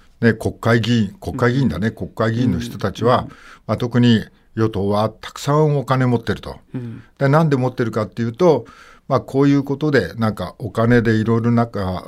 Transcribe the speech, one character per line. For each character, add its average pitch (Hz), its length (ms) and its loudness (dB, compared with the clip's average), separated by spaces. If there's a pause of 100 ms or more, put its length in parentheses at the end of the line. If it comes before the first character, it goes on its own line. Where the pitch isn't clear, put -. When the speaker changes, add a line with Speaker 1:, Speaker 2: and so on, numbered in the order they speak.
(200)
Speaker 1:
ね、 113 140 4
国 - 200 -6
会 117 260 2
議 113 260 2
員、 92 140 -14
国 90 160 -8
会 120 180 2
議 139 80 0
員 120 60 2
だ 87 100 -2
ね、 107 100 -2
Speaker 2:
う - 20 0
ん。 - 40 -8
Speaker 1:
国 90 160 -10
会 113 220 -2
議 117 120 -2
員 - 80 2
の - 80 -2
人 117 180 -10
た 98 140 -4
ち 98 120 -6
は、 120 160 2
Speaker 2:
う - 20 -6
ん。 - 20 -10
う - 40 -10
ん。 - 20 -18 (360)
Speaker 1:
ま 110 80 -2
あ、 - 20 0
特 123 220 -2
に 120 260 4 (300)
与 110 160 0
党 101 180 -2
は 104 200 0
た - 240 -14
く - 80 -18
さ 143 120 -2
ん 151 260 2
お 139 60 -4
金 127 220 0
持 123 120 2
っ 117 40 -6
て 101 120 -4
る - 60 -8
と。 - 180 -14 (160)
Speaker 2:
う 131 40 -8
ん。 113 240 -12 (160)
Speaker 1:
で、 139 100 2
な 151 140 4
ん 160 60 2
で 143 80 2
持 127 120 0
っ 123 60 -4
て 123 100 -2
る 110 60 -2
か 113 120 -2
っ 104 40 -2
て - 160 -8
い 113 40 -2
う 120 60 -4
と、 156 340 2 (420)
ま 135 80 0
あ、 113 40 0
こ 135 220 -2
う 143 60 4
い 143 60 4
う 139 100 0
こ 139 120 -4
と 151 140 -2
で、 104 240 0
な 113 160 0
ん 104 40 -4
か 87 240 -8
お 104 120 -8
金 117 320 4
で 110 140 2
い 110 80 0
ろ 113 140 2
い 113 40 0
ろ 117 80 0
な 117 140 2
ん 117 60 -6
か 92 380 -6